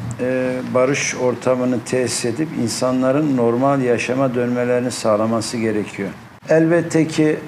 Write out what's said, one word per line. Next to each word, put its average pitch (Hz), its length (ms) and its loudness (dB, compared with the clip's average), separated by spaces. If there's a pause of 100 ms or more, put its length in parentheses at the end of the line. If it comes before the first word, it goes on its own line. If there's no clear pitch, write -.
(200)
e, 127 360 -2 (180)
barış 131 420 0
ortamını 123 720 0
tesis 127 400 -2
edip 127 220 -2 (160)
insanların 131 720 0
normal 131 440 2
yaşama 123 540 0
dönmelerini 123 560 0
sağlaması 110 680 0
gerekiyor. 107 520 -2 (400)
Elbette 160 580 4
ki, 156 300 0 (100)